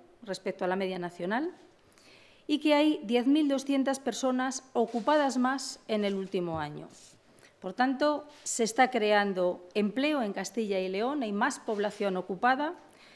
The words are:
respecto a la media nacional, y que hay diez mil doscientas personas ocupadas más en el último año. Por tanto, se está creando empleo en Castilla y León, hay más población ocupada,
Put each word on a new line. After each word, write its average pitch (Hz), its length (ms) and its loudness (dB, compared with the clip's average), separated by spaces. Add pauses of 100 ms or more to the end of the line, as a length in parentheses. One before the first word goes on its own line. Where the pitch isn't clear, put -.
(240)
respecto 190 400 -6
a 180 40 0
la 185 100 0
media 185 220 -4
nacional, 190 520 -4 (960)
y 294 120 0
que 302 140 4
hay 302 300 4
diez 240 240 2
mil 294 220 4
doscientas 269 500 0
personas 254 720 -2
ocupadas 240 680 2
más 254 420 -2 (100)
en 214 160 0
el 196 100 0
último 180 440 -4
año. 151 280 -8 (720)
Por 185 140 -8
tanto, 285 520 2 (180)
se - 200 -2
está 240 280 2
creando 202 800 2
empleo 262 480 0
en 208 100 -4
Castilla 196 480 -2
y 185 80 -2
León, 240 360 -2
hay 214 80 -4
más 240 280 0
población 202 560 -2
ocupada, 254 600 0 (400)